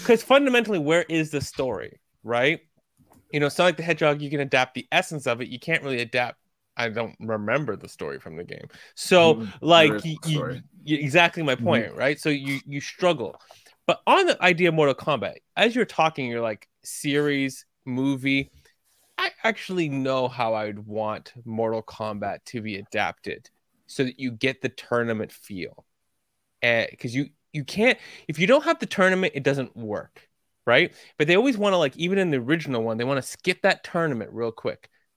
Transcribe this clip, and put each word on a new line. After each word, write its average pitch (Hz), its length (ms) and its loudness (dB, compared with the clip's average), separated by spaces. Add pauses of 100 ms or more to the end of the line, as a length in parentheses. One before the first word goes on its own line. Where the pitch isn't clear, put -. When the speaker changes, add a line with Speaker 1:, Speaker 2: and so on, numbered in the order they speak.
Speaker 1:
'Cause 226 180 4
fundamentally, 247 560 4
where 160 300 2
is 160 220 0
the 143 100 -2
story, 117 580 -6 (240)
right? 123 380 0 (720)
You 147 80 -2
know, 143 80 4
Sonic 170 280 2
the 160 60 -6
Hedgehog, 160 400 0
you 143 80 -8
can 147 100 -2
adapt 135 340 0
the 120 180 -10
essence 160 340 -2
of 120 140 0
it. 123 80 -8
You 123 100 -12
can't 165 240 -2
really 135 180 -4
adapt, 120 380 -4 (380)
I 117 140 -2
don't 110 280 -6
remember 110 580 -4
the - 120 -18
story 69 320 -10
from 80 160 -16
the 87 80 -12
game. - 240 -16 (260)
So, 165 420 6
Speaker 2:
Mm-hmm. 110 280 -10
Speaker 1:
like, 160 260 8
Speaker 2:
There 139 60 -2
is 104 80 -6
Speaker 1:
y-, 165 60 -6
Speaker 2:
no 156 80 -10 (100)
Speaker 1:
y-, 156 60 -2
Speaker 2:
story. 151 280 -6 (240)
Speaker 1:
y-, 151 100 0
exactly 170 460 2
my 139 120 0
Speaker 2:
Mm-hmm. 120 100 -4
Speaker 1:
point, 123 320 0
right? 143 240 -2
So 165 80 -2
you, 139 380 -2
you 143 140 -8
struggle. 151 600 -4 (460)
But - 200 0
on 349 200 6
the 311 160 2
idea 175 260 4
of 160 60 2
Mortal 143 200 4
Kombat, 107 420 -4 (200)
as 226 180 2
you're 240 120 0
talking, 156 420 -2
you're 117 140 -4
like, 110 260 -6 (160)
series, 143 800 -2 (220)
movie, 135 640 -2 (680)
I 381 140 -4 (140)
actually 185 440 -2
know 131 400 -2
how 120 260 -2
I'd 107 240 -4
want 107 540 -8 (140)
Mortal 113 360 -2
Kombat 104 640 -8
to 123 140 -10
be 107 160 -6
adapted 98 720 -6 (380)
so - 180 -2
that 127 160 -6
you 127 100 -6
get 123 300 -4
the 127 80 -4
tournament 117 640 -2
feel. - 540 -14 (760)
Eh, 117 240 2 (140)
'cause 117 140 -8
you, 139 160 -2 (220)
you 147 120 -6
can't, 220 340 0 (300)
if 147 100 -8
you 175 80 2
don't 277 180 6
have 320 140 0
the 208 80 -6
tournament, 185 480 2
it 139 80 -4
doesn't 135 320 0
work, 104 540 -10 (380)
right? 143 260 4 (240)
But 151 100 2
they 170 100 4
always 247 200 4
wanna, 202 220 2
like, 147 180 0
even 175 220 0
in 180 120 2
the 143 60 2
original 131 460 -2
one, 113 160 -2
they 120 60 -2
wanna 135 180 -2
skip - 400 -6
that - 220 2
tournament 151 480 -4
real 113 200 -4
quick. - 380 -10 (260)